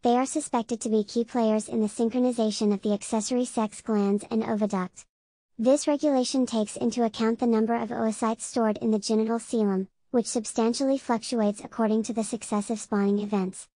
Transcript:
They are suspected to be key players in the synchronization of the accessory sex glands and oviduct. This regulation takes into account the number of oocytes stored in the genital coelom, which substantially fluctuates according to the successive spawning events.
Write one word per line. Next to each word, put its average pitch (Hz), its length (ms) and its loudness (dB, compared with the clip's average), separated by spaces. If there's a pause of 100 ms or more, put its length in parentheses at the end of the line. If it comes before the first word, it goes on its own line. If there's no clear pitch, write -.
They 240 140 4
are 254 80 2
suspected 240 560 -4
to - 80 -6
be 214 160 2
key 233 200 -2
players 220 440 0
in 226 140 0
the 208 60 2
synchronization 226 840 0
of 196 80 0
the 208 140 0
accessory 233 500 -2
sex - 380 -4
glands 202 480 2
and 220 120 0
oviduct. 208 640 -2 (540)
This 262 280 4
regulation 269 600 2
takes 214 300 -2
into 240 280 0
account 226 340 0
the 247 80 0
number 226 300 2
of 226 140 -4
oocytes 226 500 -2
stored 220 380 0
in 220 140 0
the 214 60 2
genital 220 400 0
coelom, 202 500 0 (220)
which 240 160 2
substantially 240 680 0
fluctuates 226 680 -2
according 220 420 0
to 226 100 -6
the 220 100 -2
successive 214 560 -4
spawning 202 380 0
events. 202 580 -4